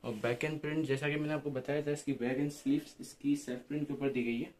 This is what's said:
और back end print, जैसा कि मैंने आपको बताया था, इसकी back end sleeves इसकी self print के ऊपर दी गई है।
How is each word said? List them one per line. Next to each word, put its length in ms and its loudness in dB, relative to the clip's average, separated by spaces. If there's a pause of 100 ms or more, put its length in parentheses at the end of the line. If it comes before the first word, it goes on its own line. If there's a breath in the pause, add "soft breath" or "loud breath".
और 100 -2
back 300 0
end 160 0
print, 260 0
जैसा 220 2
कि 80 2
मैंने 180 0
आपको 180 -2
बताया 340 0
था, 60 0
इसकी 220 -2
back 240 2
end 140 2
sleeves 480 0
इसकी 380 0
self 300 -6
print 180 -2
के 80 -2
ऊपर 160 0
दी 140 2
गई 160 0
है। 200 -6